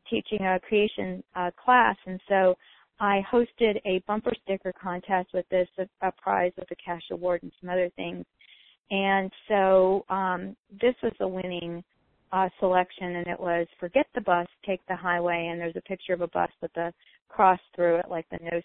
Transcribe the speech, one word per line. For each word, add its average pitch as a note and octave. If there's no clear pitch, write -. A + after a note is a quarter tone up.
teaching G#3
a F#3
creation, G3+
uh, F3+
class, A#3
and F#3
so F#3+
I G3+
hosted A#3
a F#3
bumper G#3+
sticker F#3+
contest F3+
with F3+
this, F3+
a, F#3+
a F3+
prize F#3+
with -
a F3
cash F3
award F3
and -
some F3+
other F3+
things. F3
And G3
so, F#3+
um, F#3+
this B3
was A3+
the F#3+
winning, F3+
uh, F#3+
selection, F3+
and F3
it F3
was E3+
"Forget F#3
the B3
bus, F3
take F#3+
the F#3
highway." F3
And E3+
there's E3+
a F3+
picture -
of F3
a E3+
bus F3
with -
a E3+
cross F#3
through E3+
it, -
like E3
the F3
no E3+